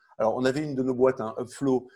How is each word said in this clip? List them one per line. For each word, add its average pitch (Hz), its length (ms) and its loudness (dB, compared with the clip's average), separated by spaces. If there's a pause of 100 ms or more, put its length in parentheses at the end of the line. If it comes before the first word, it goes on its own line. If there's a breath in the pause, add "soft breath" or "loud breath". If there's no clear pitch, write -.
(180 soft breath)
Alors, 110 180 0
on 127 100 0
avait 131 160 0
une 147 140 -6
de 131 80 0
nos 131 100 0
boîtes, 131 260 4
hein, 113 200 -6
Upflow, 127 560 -2